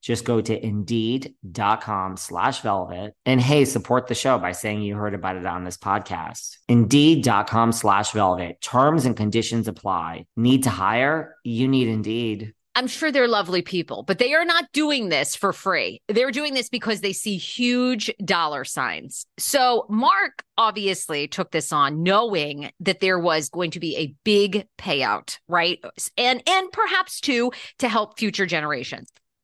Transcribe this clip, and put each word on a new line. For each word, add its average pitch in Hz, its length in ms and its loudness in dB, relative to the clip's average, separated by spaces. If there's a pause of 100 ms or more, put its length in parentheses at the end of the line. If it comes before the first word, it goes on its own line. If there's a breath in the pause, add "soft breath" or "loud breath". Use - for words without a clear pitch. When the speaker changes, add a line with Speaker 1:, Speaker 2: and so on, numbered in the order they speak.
Speaker 1:
Just - 240 -4
go 117 160 2
to 110 240 -2
indeed 113 680 -2 (160)
dot 107 300 0
com 95 360 -4
slash 98 440 -4
velvet. 95 520 -4 (120)
And 127 140 4
hey, 139 280 6
support 123 400 0
the 120 80 -4
show 131 240 2
by 90 140 -2
saying 104 280 -4
you 101 140 -4
heard 104 180 -4
about 92 220 -4
it 90 100 -8
on 90 200 -6
this 87 100 -10
podcast. 92 800 -6 (140)
Indeed 135 560 6
dot 104 240 2
com 113 240 2
slash 104 400 2
velvet. 92 480 0
Terms 139 440 4
and 120 120 0
conditions 107 500 0
apply. 87 580 -6 (120)
Need 127 260 6
to 131 60 4
hire? 117 760 0
You 123 240 -2
need 131 220 2
Indeed. 110 640 -4 (220)
Speaker 2:
I'm 254 120 0
sure 311 240 -2
they're 254 160 4
lovely 185 360 0
people, 165 400 -6
but - 160 -2
they 254 160 2
are 339 100 2
not 339 260 0
doing 285 380 0
this 147 260 0
for 196 160 0
free. 123 560 -2
They're 240 240 2
doing 285 220 -4
this 247 160 -4
because 220 320 -4
they 277 100 -2
see 202 240 -4
huge 247 760 -2 (140)
dollar 156 400 0
signs. 117 640 -6 (120)
So 254 520 2
Mark 311 540 2 (140)
obviously 190 680 -2
took - 240 -6
this 156 220 -2
on 147 300 2
knowing 175 760 0
that 185 220 0
there 185 180 4
was 160 300 0
going 170 220 -4
to 180 100 -10
be 160 160 -4
a 147 260 -6
big 202 440 2 (100)
payout, 131 600 -2 (120)
right? 175 340 0 (340)
And, 247 300 2
and 381 240 0
perhaps 381 480 -2
too, 247 320 0 (280 loud breath)
to 247 100 0
help 208 280 -2
future 202 280 0
generations, 147 640 -4 (340)